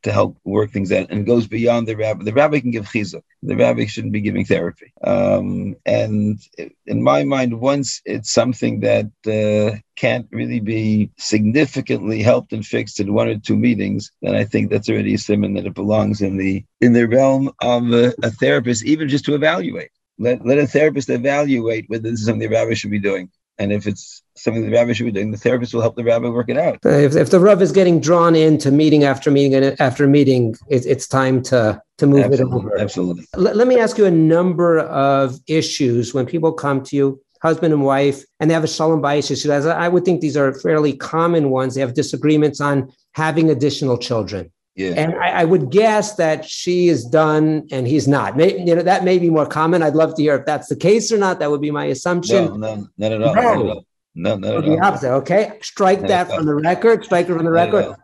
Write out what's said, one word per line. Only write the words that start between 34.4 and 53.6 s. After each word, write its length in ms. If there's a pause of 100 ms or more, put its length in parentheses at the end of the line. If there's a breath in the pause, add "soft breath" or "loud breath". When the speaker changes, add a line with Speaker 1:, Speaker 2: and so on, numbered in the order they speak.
Speaker 2:
of 680
issues. 640
When 140
people 260
come 300
to 140
you, 260 (180)
husband 320
and 100
wife, 420 (160)
and 100
they 40
have 100
a 40
shalom 320
bayis 300
issue, 200
as 140
I, 220
I 20
would 160
think 160
these 160
are 240
fairly 340
common 540
ones. 260
They 60
have 140
disagreements 680
on 320 (200 loud breath)
having 360
additional 480
children. 560 (220)
Speaker 1:
Yeah. 220
Speaker 2:
And 180
I, 140
I 160
would 260
guess 460
that 280
she 440
is 180
done 640
and 160
he's 200
not. 300
May-, 220
you 160
know, 80
that 220
may 140
be 120
more 160
common. 360
I'd 120
love 220
to 60
hear 120
if 100
that's 240
the 80
case 340
or 60
not. 220
That 120
would 120
be 80
my 160
assumption. 760
Speaker 1:
No, 140
no, 140 (100)
not 140
at 100
all. 120
Speaker 2:
No. 40
Speaker 1:
Not 100
at 180